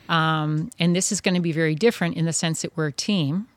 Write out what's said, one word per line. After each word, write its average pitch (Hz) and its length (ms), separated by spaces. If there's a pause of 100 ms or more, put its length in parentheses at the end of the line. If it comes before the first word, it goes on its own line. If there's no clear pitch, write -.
Um, 160 600 (100)
and 175 160
this 185 160
is 196 100
gonna 180 200
be 170 100
very 156 240
different 175 400
in 165 100
the 165 80
sense 160 280
that - 160
we're 156 100
a 143 60
team. 185 640